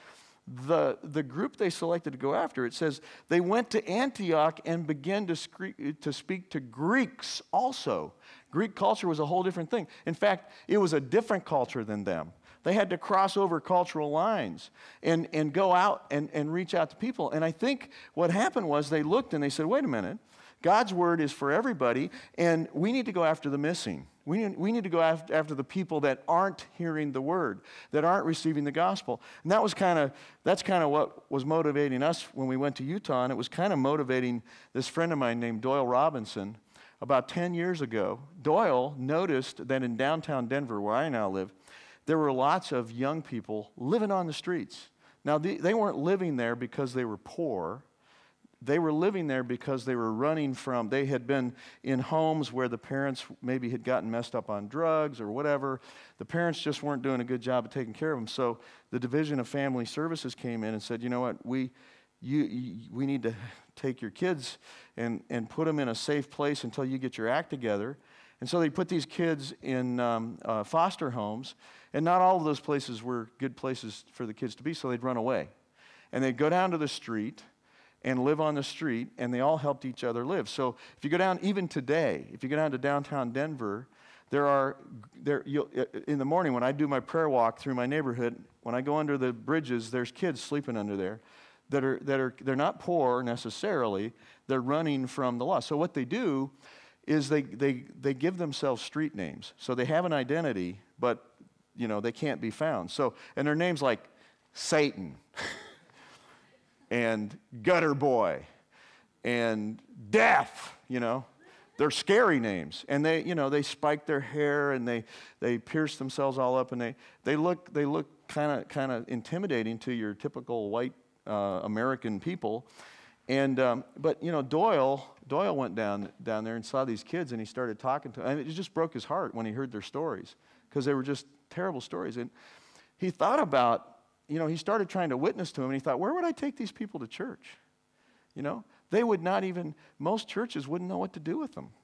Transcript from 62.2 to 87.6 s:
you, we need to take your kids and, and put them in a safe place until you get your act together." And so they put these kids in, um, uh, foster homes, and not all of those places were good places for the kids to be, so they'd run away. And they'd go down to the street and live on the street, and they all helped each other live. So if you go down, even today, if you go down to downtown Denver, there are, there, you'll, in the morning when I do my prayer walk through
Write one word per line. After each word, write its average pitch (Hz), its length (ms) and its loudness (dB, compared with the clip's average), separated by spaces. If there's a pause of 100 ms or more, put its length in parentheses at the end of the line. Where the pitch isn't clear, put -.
you, 120 320 -6 (160)
we 135 160 -2
need 139 160 -2
to 113 100 0 (420)
take 131 260 -4
your 107 100 -6
kids 170 480 -2 (360)
and, 117 340 -4
and 117 200 -4
put 160 160 0
them 156 140 2
in 135 80 0
a 113 80 -2
safe 147 340 -2
place 143 340 -2
until 127 220 -4
you 131 140 -2
get 131 180 -6
your 110 120 -2
act 151 200 0
together." 117 480 -2 (440)
And 127 80 -8
so 175 100 2
they 160 100 4
put 165 200 -2
these 160 180 0
kids 156 460 -2 (100)
in, 127 360 0
um, 117 460 0
uh, 110 180 0
foster 165 460 0
homes, 117 460 -6 (380)
and 151 120 0
not 180 160 6
all 185 160 6
of 165 60 0
those 151 160 0
places 135 420 -2
were 117 280 -4 (100)
good 127 160 -4
places 123 560 -6
for 120 160 -8
the 107 80 -8
kids 120 200 -6
to - 80 -20
be, 156 120 -4
so 139 140 -6
they'd 120 140 -2
run 127 140 0
away. 113 320 0 (600)
And 127 120 0
they'd 131 140 2
go 147 120 4
down 180 220 4
to 170 60 0
the 151 100 0
street 113 560 -6 (600)
and 127 200 0
live 151 180 4
on 151 140 2
the 139 80 -2
street, 127 460 -4 (100)
and 123 120 -2
they 123 100 0
all 156 160 4
helped 139 280 -2
each 127 180 -8
other 120 220 -2
live. 151 240 -2
So 127 260 -2 (220)
if - 60 -20
you 147 80 0
go 175 80 2
down, 185 240 4
even 190 240 0
today, 139 640 0
if - 80 -12
you 131 80 -6
go 147 60 0
down 156 160 2
to 131 80 -4
downtown 143 500 0
Denver, 127 580 -4 (440)
there 143 160 4
are, 139 300 4 (440)
there, 143 240 0
you'll, 139 240 -2 (380)
in 147 100 0
the 135 80 0
morning 160 280 2
when 120 100 2
I 131 80 2
do 143 160 0
my 139 120 0
prayer 160 300 0
walk 117 300 2
through 135 160 -4